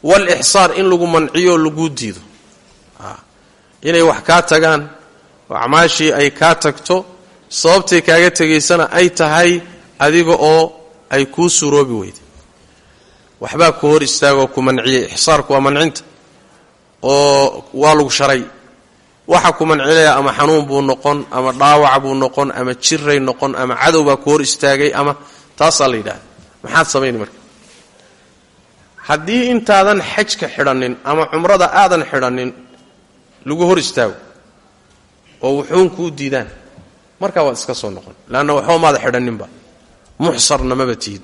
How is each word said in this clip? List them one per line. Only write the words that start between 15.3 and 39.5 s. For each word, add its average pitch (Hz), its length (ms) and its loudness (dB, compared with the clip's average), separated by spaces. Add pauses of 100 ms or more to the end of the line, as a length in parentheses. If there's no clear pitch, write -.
waa 139 80 2
mancinta. 143 420 -2 (1000)
Oo 139 680 2
waa 151 220 2
lagu 147 160 0
sharay. 135 320 0 (880)
Waxa 170 240 2
ku - 140 -2
mancinaya 156 500 4
ama 139 160 -2
xanuun 151 340 0
buu 139 160 -2
noqon, 139 480 -2
ama 127 220 -4
dhaawac 139 500 4
buu 135 120 -4
noqon, 135 380 -2
ama 127 220 -6
jiray 147 460 -2
noqon, 135 360 -4
ama 127 200 -4
cadow 160 280 2
baa 139 120 2
ku 143 140 -4
hor 151 120 2
istaagay, 139 500 0
ama 143 240 -2 (400)
taasaa 156 320 2
la 120 80 -2
yidhaahdaa. 104 260 -10 (400)
Maxaad 123 240 0
samayni 131 320 -4
marka? 104 160 -12 (1600)
Haddii 175 520 -2
intaadan 208 520 2
xajka - 460 -4
xidhannin 131 460 -2 (100)
ama 151 220 0
cumrada 175 460 0
aadan 180 320 2
xidhannin 127 460 -4 (960)
lagu 160 200 -4
hor 180 120 2
istaago 113 360 -4 (1300)
oo 127 140 -2
wuxuun 175 340 0
kuu 170 200 -8
diidaan, 135 380 -6 (720)
markaa 185 240 -2
waad 127 120 0
iska - 180 -8
soo 107 160 -10
noqon. 92 240 -18 (140)
Laanna 143 260 -2
waxba 165 240 0
maada 151 200 2
xidhanninba. 120 480 -4 (760)